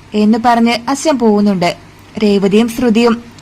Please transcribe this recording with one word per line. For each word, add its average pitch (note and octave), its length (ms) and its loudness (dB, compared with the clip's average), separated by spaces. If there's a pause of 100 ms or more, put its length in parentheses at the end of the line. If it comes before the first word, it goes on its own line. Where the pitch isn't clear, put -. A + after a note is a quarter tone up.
(140)
എന്ന് G#3+ 320 2
പറഞ്ഞ് A#3 280 2 (140)
അച്ഛൻ C#4 300 -2
പോകുന്നുണ്ട്. G#3 580 0 (460)
രേവതിയും G3+ 460 2
ശ്രുതിയും A#3 540 0 (200)